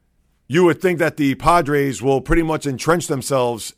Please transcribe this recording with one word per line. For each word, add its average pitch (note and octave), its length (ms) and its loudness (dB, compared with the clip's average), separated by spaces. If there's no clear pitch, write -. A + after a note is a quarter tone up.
you E3 180 2
would D#3+ 160 4
think F3+ 180 0
that D#3 180 0
the C#3 200 0
Padres C#3+ 680 0
will C3+ 180 2
pretty E3 220 0
much D#3+ 240 -4
entrench C#3+ 400 0
themselves B2+ 720 -2